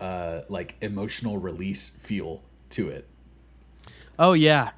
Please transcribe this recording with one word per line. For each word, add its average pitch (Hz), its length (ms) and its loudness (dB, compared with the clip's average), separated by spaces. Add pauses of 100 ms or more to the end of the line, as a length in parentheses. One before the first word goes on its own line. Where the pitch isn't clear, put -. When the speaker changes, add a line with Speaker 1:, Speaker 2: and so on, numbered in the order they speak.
Speaker 1:
uh, 87 480 -6
like, 92 340 -8
emotional 104 560 -6
release 92 500 -6
feel - 540 -8 (280)
to 92 180 -4
it. 67 200 -14 (1080)
Speaker 2:
Oh, 180 160 8
yeah. 151 440 6